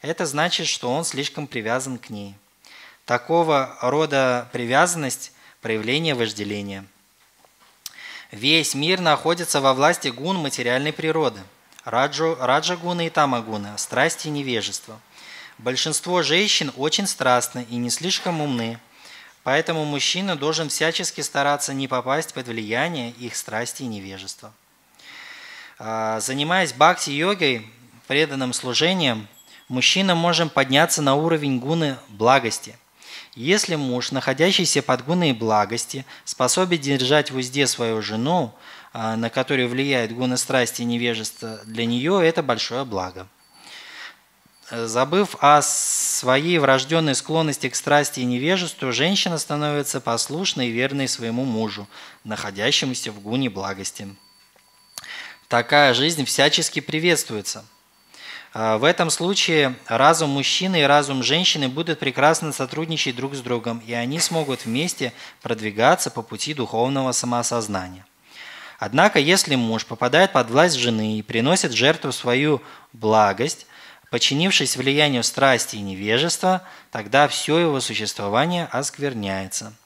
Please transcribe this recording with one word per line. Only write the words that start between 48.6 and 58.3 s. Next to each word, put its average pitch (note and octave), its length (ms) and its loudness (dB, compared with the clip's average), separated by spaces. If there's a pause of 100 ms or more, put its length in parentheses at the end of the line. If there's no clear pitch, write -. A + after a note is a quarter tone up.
женщина E3 460 0
становится D3 640 -2
послушной C3+ 680 -2
и - 20 -4
верной C3+ 360 -2
своему A#2 380 -4
мужу, A2 420 -4 (360)
находящемуся A2 880 -4
в G#2 80 -14
гуне A#2 320 -4
благости. G2 560 -8 (1400)
Такая C3 460 6
жизнь C#3+ 320 0
всячески D3+ 560 2
приветствуется. D3 840 -2 (880)